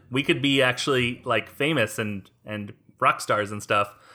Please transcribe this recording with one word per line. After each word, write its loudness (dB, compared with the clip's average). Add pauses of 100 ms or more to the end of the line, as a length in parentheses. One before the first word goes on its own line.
(100)
We -2
could 0
be 2
actually, 0
like, 0
famous 0
and, -6 (160)
and -10 (260)
rock 2
stars 0
and -8
stuff, 0 (200)